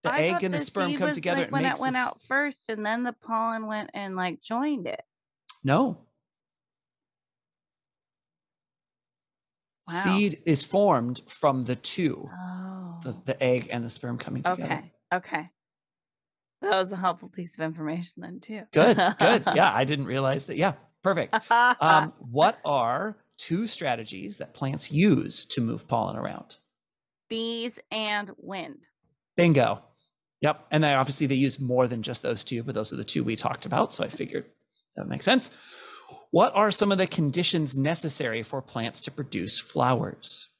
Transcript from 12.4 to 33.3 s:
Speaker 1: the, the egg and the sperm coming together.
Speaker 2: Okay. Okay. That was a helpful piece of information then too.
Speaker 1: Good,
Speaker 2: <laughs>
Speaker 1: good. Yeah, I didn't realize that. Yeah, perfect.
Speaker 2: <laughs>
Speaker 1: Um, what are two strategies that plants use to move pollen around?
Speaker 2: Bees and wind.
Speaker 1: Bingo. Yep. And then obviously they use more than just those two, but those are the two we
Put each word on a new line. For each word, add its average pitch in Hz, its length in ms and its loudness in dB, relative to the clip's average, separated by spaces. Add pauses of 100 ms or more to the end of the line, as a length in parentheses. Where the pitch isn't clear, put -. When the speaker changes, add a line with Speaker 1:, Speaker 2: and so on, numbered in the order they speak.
Speaker 1:
the, 120 80 -8 (140)
the 135 160 -2
egg 127 280 2
and 120 140 -4
the 117 60 -8
sperm 120 260 -6
coming - 260 -6
together. 180 200 -2 (100)
Speaker 2:
Okay. - 200 -8 (200)
Okay. 180 380 -4 (1120)
That 196 160 -2
was 185 140 0
a 190 40 -8
helpful 180 320 -4
piece 175 260 -12
of 160 60 -14
information 160 640 -6
then 180 180 -14
too. 220 220 -14 (100)
Speaker 1:
Good, 196 240 8
Speaker 2:
<laughs> 185 220 2
Speaker 1:
good. 214 240 6 (120)
Yeah, 170 200 6
I 127 100 2
didn't 139 220 -2
realize 135 400 0
that. 147 100 -6
Yeah, 170 160 2 (300)
perfect. 185 420 0
Speaker 2:
<laughs> - 60 -8
Speaker 1:
Um, 233 680 4
what 143 460 2
are 143 540 0 (200)
two 202 280 -4
strategies 120 720 -6
that - 160 -14
plants 135 380 -6
use 170 540 4
to - 140 -4
move 113 280 -4
pollen 107 280 -2
around? - 400 -10 (720)
Speaker 2:
Bees 226 520 -4 (100)
and 208 460 -4
wind. 185 500 -12 (500)
Speaker 1:
Bingo. 139 460 4 (600)
Yep. 151 280 0
And 156 140 4
then 143 120 4
obviously 135 300 2
they 131 80 2
use 131 240 2
more 127 300 2
than 113 160 -4
just 123 180 -8
those 117 220 -2
two, 117 180 -6
but 127 140 -6
those 107 160 -4
are - 40 -8
the - 80 -6
two - 200 -2
we 113 100 -2